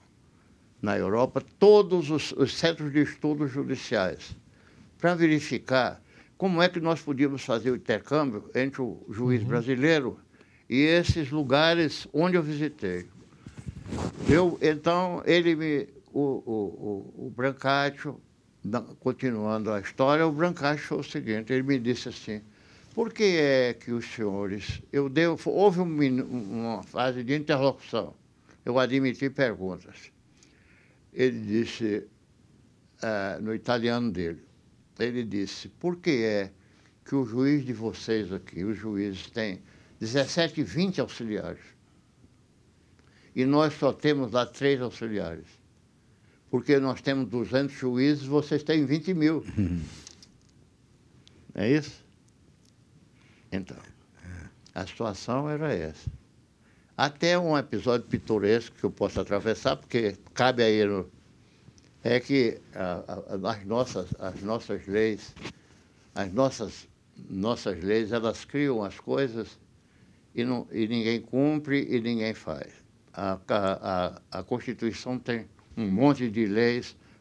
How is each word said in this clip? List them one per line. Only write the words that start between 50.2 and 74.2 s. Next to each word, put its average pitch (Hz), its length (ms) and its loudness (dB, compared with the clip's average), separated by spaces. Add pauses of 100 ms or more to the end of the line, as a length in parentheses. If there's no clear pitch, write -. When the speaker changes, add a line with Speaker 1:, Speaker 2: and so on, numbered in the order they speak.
Speaker 1:
É 101 160 0
isso? 147 360 -2 (1500)
Então, 95 240 -8 (480)
Speaker 3:
É. 87 240 -16 (260)
Speaker 1:
a 95 140 -8
situação 117 640 -6
era 151 240 -4
essa. 80 360 -6 (880)
Até 165 420 2
um 160 180 2
episódio 120 480 0
pitoresco 110 720 2
que - 80 -6
eu 98 80 0
posso 98 280 -2
atravessar, 104 560 0
porque 107 420 -2 (180)
cabe 123 260 4
aí 107 240 6
no, 101 240 0 (960)
é 120 160 2
que 127 400 2 (160)
a, 92 480 -6 (180)
a, 95 120 -2
as 101 120 -12
nossas, 104 540 -4
as 92 240 -10
nossas 107 420 -6
leis, 104 480 -2 (800)
as 98 180 -4
nossas, 117 560 -2 (400)
nossas 98 540 -2
leis, 107 300 0
elas 113 340 -2
criam 139 380 -2
as 95 160 -10
coisas 123 580 -4 (800)
e, 117 80 -2
não, 123 280 -2
e 110 160 0
ninguém 113 340 -2
cumpre 139 680 0
e 123 100 0
ninguém 113 360 -2
faz. - 360 -10 (420)
A, 95 340 -4
a, - 20 -2
a, 95 720 -2 (180)